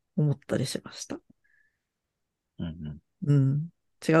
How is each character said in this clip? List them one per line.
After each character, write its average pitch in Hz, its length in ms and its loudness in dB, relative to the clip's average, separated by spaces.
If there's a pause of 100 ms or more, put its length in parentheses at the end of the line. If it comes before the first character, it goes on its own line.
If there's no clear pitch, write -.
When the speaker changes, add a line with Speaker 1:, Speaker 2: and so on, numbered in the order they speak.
(160)
Speaker 1:
思 151 160 2
っ 139 60 -6
た - 180 -6
り 139 100 -2
し - 180 -6
ま - 80 -20
し - 140 -16
た。 - 140 -12 (1400)
Speaker 2:
う 92 60 -8
ん 78 360 -10 (240)
う 139 60 2
ん。 - 20 4
Speaker 1:
う - 20 6
ん。 143 340 2 (400)
違 160 120 4